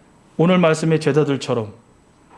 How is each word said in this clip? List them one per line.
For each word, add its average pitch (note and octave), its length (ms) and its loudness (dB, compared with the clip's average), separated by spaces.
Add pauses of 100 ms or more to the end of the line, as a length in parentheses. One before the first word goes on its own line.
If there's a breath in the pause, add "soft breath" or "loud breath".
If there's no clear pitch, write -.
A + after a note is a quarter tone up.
(360)
오늘 F3+ 220 2
말씀의 D#3+ 420 0
제자들처럼 C3 720 -2 (640)